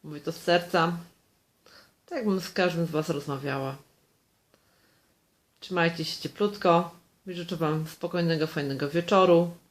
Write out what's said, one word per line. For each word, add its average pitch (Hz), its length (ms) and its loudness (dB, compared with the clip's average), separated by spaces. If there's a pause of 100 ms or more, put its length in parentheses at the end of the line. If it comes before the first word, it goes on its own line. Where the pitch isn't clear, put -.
Mówię 147 180 -14
to 165 100 -6
z 165 60 -10
serca. 175 600 2 (1080)
Tak 349 120 -8
jakbym 202 240 -2
z - 80 -12
każdym 170 360 0
z 151 40 -6
was 156 200 -4
rozmawiała. 135 680 -4 (1800)
Trzymajcie 170 460 -2
się - 160 -8
cieplutko. 180 680 2 (360)
Życzę 175 280 -8
wam 156 320 -2
spokojnego, 170 600 -2
fajnego 143 420 -4
wieczoru. 175 600 4 (200)